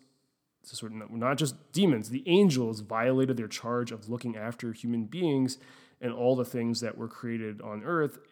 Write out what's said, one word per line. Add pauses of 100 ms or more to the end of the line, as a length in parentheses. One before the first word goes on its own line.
(640)
so
sort
of
not,
not
just
demons,
the
angels
violated
their
charge
of
looking
after
human
beings (440)
and
all
the
things
that
were
created
on
earth, (120)